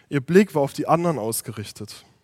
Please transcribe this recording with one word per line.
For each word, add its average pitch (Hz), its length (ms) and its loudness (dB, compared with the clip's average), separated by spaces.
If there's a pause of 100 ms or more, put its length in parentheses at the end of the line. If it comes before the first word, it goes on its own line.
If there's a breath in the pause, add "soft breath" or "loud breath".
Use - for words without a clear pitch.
(100)
Ihr 143 100 -2
Blick 185 340 4
war 147 80 2
auf 139 120 -2
die 151 120 -6
anderen 165 320 2
ausgerichtet 107 840 -8 (180)